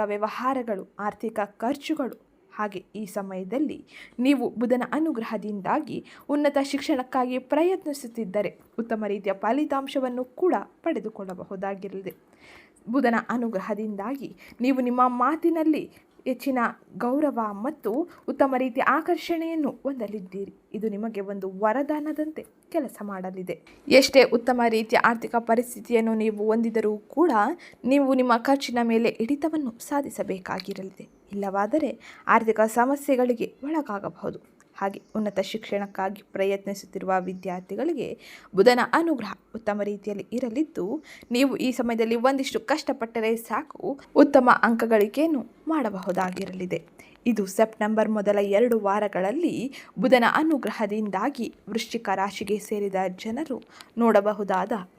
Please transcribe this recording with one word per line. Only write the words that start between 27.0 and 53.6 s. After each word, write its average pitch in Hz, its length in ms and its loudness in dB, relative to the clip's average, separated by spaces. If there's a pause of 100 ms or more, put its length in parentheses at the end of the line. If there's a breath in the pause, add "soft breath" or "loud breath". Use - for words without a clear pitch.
ನೀವು 269 280 4
ನಿಮ್ಮ 254 240 4
ಖರ್ಚಿನ 247 460 0
ಮೇಲೆ 226 260 2
ಹಿಡಿತವನ್ನು 285 720 -2
ಸಾಧಿಸಬೇಕಾಗಿರಲಿದೆ. 190 1300 -6 (240)
ಇಲ್ಲವಾದರೆ 202 680 -2 (280 loud breath)
ಆರ್ಥಿಕ 220 340 4
ಸಮಸ್ಯೆಗಳಿಗೆ 247 920 0 (100)
ಒಳಗಾಗಬಹುದು. 240 880 -6 (240)
ಹಾಗೆ 196 240 -6 (140)
ಉನ್ನತ 208 240 -4
ಶಿಕ್ಷಣಕ್ಕಾಗಿ 202 800 -6 (100)
ಪ್ರಯತ್ನಿಸುತ್ತಿರುವ 196 880 -4
ವಿದ್ಯಾರ್ಥಿಗಳಿಗೆ 190 960 -6 (380 loud breath)
ಬುಧನ 247 240 8 (140)
ಅನುಗ್ರಹ 277 400 0 (220)
ಉತ್ತಮ 208 260 -4
ರೀತಿಯಲ್ಲಿ 202 500 -6
ಇರಲಿದ್ದು, 240 720 -4 (300 loud breath)
ನೀವು 254 260 4
ಈ 254 140 0
ಸಮಯದಲ್ಲಿ 233 440 0
ಒಂದಿಷ್ಟು 269 440 2
ಕಷ್ಟಪಟ್ಟರೆ 233 760 -2
ಸಾಕು, 233 640 -6 (160 loud breath)
ಉತ್ತಮ 269 340 8 (140)
ಅಂಕಗಳಿಕೆಯನ್ನು 233 800 2 (220)
ಮಾಡಬಹುದಾಗಿರಲಿದೆ. 185 1200 -4 (400 loud breath)
ಇದು 214 200 2
ಸೆಪ್ಟೆಂಬರ್ 220 640 0
ಮೊದಲ 208 320 2
ಎರಡು 220 380 4
ವಾರಗಳಲ್ಲಿ 208 1080 -2 (140)
ಬುಧನ 240 240 6 (100)
ಅನುಗ್ರಹದಿಂದಾಗಿ 220 1200 -2 (160)
ವೃಶ್ಚಿಕ 226 460 -6
ರಾಶಿಗೆ 196 440 -2
ಸೇರಿದ 202 360 -4 (220)
ಜನರು 247 460 -8 (340 loud breath)